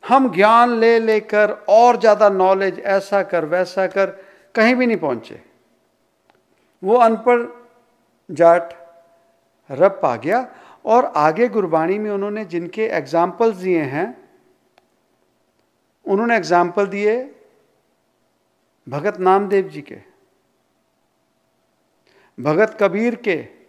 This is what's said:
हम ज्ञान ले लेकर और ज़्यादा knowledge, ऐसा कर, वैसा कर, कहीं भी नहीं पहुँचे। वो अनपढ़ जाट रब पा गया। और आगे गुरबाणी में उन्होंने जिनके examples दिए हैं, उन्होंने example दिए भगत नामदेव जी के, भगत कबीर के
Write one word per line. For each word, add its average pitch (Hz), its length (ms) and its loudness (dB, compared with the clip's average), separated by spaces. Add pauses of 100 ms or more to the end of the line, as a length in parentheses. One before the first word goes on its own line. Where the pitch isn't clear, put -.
हम 247 260 2
ज्ञान 226 360 4
ले 233 280 2
लेकर 214 520 0
और 226 500 4
ज़्यादा 208 280 4
knowledge, 190 520 0
ऐसा 196 420 -2
कर, 180 220 -4
वैसा 180 420 -2
कर, 190 200 -2 (480)
कहीं 226 200 2
भी 254 120 0
नहीं 226 100 0
पहुँचे। 139 460 -8 (1400)
वो 202 100 0
अनपढ़ 240 520 2 (840)
जाट 170 420 2 (1000)
रब 185 320 0
पा 127 140 -2
गया। 196 380 -6 (300)
और 240 200 2
आगे 160 440 0
गुरबाणी 185 500 -2
में 214 120 -6
उन्होंने 208 340 -6
जिनके 175 420 -6
examples 175 720 -2
दिए 180 260 -2
हैं, 151 480 -8 (1700)
उन्होंने 226 320 0
example 175 500 0
दिए 208 540 -4 (1500)
भगत 151 320 -6
नामदेव 190 480 0
जी 151 140 -16
के, - 160 -20 (2500)
भगत 165 400 0
कबीर 208 340 0
के 170 340 -6 (200)